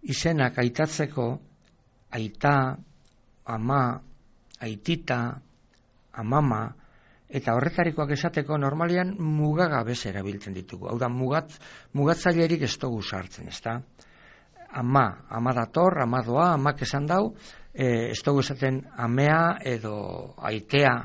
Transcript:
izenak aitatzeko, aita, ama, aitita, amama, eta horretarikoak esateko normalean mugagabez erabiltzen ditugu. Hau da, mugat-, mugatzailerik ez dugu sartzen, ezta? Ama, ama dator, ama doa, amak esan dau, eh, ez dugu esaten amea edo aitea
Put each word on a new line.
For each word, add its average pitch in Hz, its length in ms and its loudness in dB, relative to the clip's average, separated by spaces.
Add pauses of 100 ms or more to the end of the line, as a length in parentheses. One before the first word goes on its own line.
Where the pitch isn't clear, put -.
izenak 139 560 0
aitatzeko, 139 680 -2 (840)
aita, 131 640 0 (720)
ama, 117 360 0 (800)
aitita, 120 600 -2 (960)
amama, 117 480 2 (680)
eta 123 260 -2
horretarikoak 147 640 2
esateko 151 420 -2
normalean 170 600 0
mugagabez 151 880 2
erabiltzen 98 500 -6
ditugu. 92 320 -10
Hau 117 100 -4
da, 120 140 0
mugat-, 131 460 -2 (340)
mugatzailerik 165 720 2
ez 120 140 -2
dugu 117 240 -4
sartzen, - 460 -10
ezta? 117 300 -8 (880)
Ama, 127 380 2 (240)
ama 117 240 -2
dator, 160 480 2
ama 123 240 0
doa, 147 300 4
amak 143 300 0
esan 143 220 -2
dau, 202 280 0 (400)
eh, 117 360 2
ez 113 120 -6
dugu 143 180 4
esaten 131 420 0 (120)
amea 147 680 2
edo 107 720 -6
aitea 123 680 2